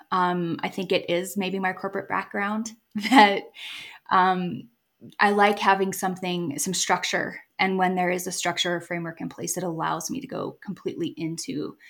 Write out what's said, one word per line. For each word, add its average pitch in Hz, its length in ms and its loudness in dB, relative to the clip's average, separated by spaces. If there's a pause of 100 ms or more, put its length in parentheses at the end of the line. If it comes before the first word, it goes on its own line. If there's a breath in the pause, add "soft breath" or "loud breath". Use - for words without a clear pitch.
(120)
Um, 180 500 2
I - 80 -4
think 190 220 -4
it 180 180 0
is 185 280 -2
maybe 190 220 -2
my 185 120 0
corporate 196 380 -6
background 202 640 -4 (120)
<laughs> - 100 -18 (140)
that, 208 340 8 (680 loud breath)
um, 185 560 2 (500)
I 202 140 6
like 208 280 4
having 190 340 2
something, 180 640 -4
some 185 140 -2
structure. - 640 -2 (180)
And 190 200 2
when 185 180 4
there 180 160 2
is 180 160 -2
a 180 60 -6
structure 175 420 -2
or 170 60 -4
framework 170 400 -8
in 170 80 -8
place, - 260 -6
it 180 80 -4
allows 160 480 -4
me - 80 -6
to - 80 -12
go - 340 -8
completely - 540 -8
into - 640 -6 (120 loud breath)